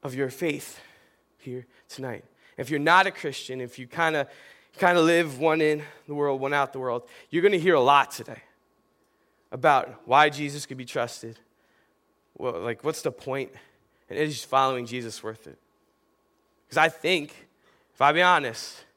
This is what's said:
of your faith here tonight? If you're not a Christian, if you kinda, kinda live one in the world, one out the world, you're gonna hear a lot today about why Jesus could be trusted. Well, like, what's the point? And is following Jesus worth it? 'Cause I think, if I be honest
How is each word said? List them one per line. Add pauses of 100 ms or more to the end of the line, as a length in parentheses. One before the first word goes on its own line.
of
your
faith (580)
here (220)
tonight? (320)
If
you're
not
a
Christian,
if
you
kinda, (520)
kinda
live
one
in (240)
the
world,
one
out
the
world, (220)
you're
gonna
hear
a
lot
today (1080)
about
why
Jesus
could
be
trusted. (1000)
Well,
like,
what's
the
point? (560)
And
is
following
Jesus
worth
it? (1080)
'Cause
I
think, (480)
if
I
be
honest (100)